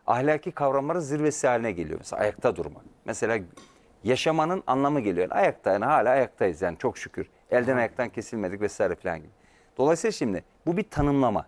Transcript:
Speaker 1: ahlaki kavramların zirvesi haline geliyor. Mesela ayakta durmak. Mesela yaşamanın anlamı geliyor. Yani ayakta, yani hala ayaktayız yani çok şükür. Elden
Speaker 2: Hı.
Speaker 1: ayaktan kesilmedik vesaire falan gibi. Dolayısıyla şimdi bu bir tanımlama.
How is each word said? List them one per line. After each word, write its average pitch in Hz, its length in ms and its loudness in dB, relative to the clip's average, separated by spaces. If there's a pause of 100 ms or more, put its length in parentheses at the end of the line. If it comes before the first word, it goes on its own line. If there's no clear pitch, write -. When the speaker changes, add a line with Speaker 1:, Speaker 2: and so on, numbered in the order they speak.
Speaker 1:
ahlaki 147 440 0
kavramların 143 480 0
zirvesi 147 480 0
haline 117 240 2
geliyor. 82 280 -6
Mesela - 220 -6
ayakta 107 340 0
durmak. 78 280 -8 (220)
Mesela 110 320 -2 (640)
yaşamanın 160 640 0
anlamı 139 320 2
geliyor. 92 300 0
Yani - 120 -6
ayakta, 147 300 2
yani 101 140 2
hala 127 240 4
ayaktayız 107 520 0
yani 87 160 -2
çok 120 200 -4
şükür. - 320 -10 (220)
Elden 123 220 2
Speaker 2:
Hı. 127 40 2
Speaker 1:
ayaktan 117 320 -2
kesilmedik 101 520 -6
vesaire 98 340 -2
falan 85 220 -6
gibi. 78 120 -18 (480)
Dolayısıyla 160 340 2
şimdi 98 320 -4 (220)
bu 170 120 0
bir 190 60 0
tanımlama. 135 640 0